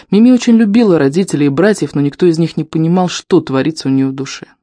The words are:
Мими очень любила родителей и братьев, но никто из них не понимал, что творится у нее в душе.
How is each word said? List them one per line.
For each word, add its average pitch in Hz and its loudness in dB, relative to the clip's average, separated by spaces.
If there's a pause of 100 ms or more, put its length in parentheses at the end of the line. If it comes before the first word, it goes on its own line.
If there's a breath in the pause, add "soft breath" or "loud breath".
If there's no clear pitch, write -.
(120)
Мими 226 4
очень 240 2
любила 208 2
родителей 147 0
и - 0
братьев, 165 -2
но 147 0
никто 143 -2
из 165 2
них 165 -2
не 151 -4
понимал, 170 -2
что - -2
творится 139 -4
у 135 0
нее 135 0
в 135 -6
душе. 135 -12 (160)